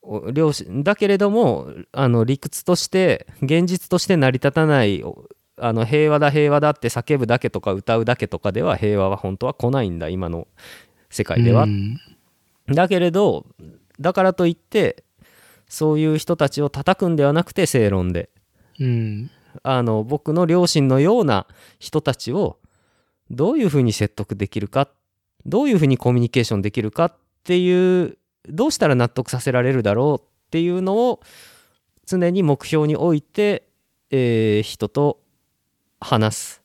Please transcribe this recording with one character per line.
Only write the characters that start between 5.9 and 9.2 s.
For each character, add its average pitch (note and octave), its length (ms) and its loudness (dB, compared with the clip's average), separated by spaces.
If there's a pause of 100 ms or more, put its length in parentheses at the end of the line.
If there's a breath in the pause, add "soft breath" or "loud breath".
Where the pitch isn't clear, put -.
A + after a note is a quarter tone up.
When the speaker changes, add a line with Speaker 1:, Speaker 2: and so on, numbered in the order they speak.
Speaker 1:
和 D3 80 2
だ、 D3 120 2
平 D3 200 2
和 D3 80 4
だ」 D3+ 120 2
っ - 20 0
て A#2+ 160 -4
叫 C#3 280 -2
ぶ B2 100 0
だ B2 120 2
け A#2+ 100 -4
と F#2+ 120 -6
か G#2 100 -4
歌 G2 260 -2
う A2+ 60 0
だ A#2 140 0
け G#2 100 -6
と F2 120 -8
か G2+ 120 -4
で G#2 100 -2
は F3 140 0
平 G#2 240 0
和 F#2+ 100 2
は G2 60 -2
本 F#2+ 220 -8